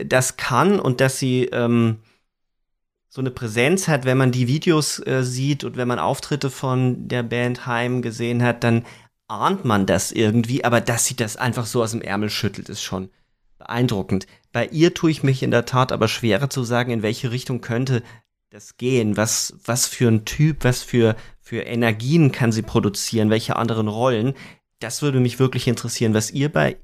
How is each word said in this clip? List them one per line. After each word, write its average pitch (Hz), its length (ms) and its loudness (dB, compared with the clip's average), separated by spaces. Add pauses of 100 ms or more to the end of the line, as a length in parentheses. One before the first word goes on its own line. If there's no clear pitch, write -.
das 127 300 0
kann 170 440 2
und 127 200 0
dass 131 180 2
sie, 127 280 2
ähm, 117 520 2 (1120)
so 131 120 -8
eine 131 80 -2
Präsenz 127 580 0
hat, 139 160 2
wenn 131 140 4
man 131 140 4
die 123 160 2
Videos, 156 580 2
äh, 131 180 0
sieht 131 400 -2
und 120 120 -8
wenn 123 120 -2
man 120 100 0
Auftritte 135 520 -2
von 127 580 -2
der 123 140 -2
Band 120 440 -4
Haim 123 360 -2
gesehen 120 400 -2
hat, 120 220 2
dann 113 200 4 (440)
ahnt 147 360 0
man 104 220 2
das 95 260 0
irgendwie, 117 520 0
aber 117 160 2
dass 117 260 -2
sie 131 100 -6
das 107 200 -4
einfach 123 300 -4
so 120 160 -2
aus 110 100 -4
dem 113 100 -6
Ärmel 101 280 -4
schüttelt, - 380 -6
ist - 140 -10
schon 95 260 -8 (500)
beeindruckend. 110 680 -2 (260)
Bei 117 140 0
ihr 165 280 4
tue 160 160 2
ich 151 120 -2
mich 135 200 0
in 127 80 0
der 117 140 4
Tat 131 260 0
aber 107 160 2
schwerer 117 440 0
zu 131 140 -4
sagen, 120 280 -2
in 117 100 -2
welche 110 300 -2
Richtung 123 300 -6
könnte 123 400 -2 (480)
das - 260 -20
gehen, 117 400 0
was, - 380 -2 (100)
was 120 220 -2
für - 220 0
ein 110 180 2
Typ, 151 380 0
was 123 180 0
für, 113 340 2 (240)
für 113 220 -8
Energien 120 680 2
kann 117 220 0
sie 110 100 -2
produzieren, 107 680 0
welche 110 260 0
anderen 113 320 -2
Rollen. 117 460 0 (460)
Das 113 220 -8
würde 139 160 2
mich 123 200 2
wirklich 127 280 0
interessieren, 117 480 0
was 110 160 0
ihr 147 220 -2
bei 147 320 0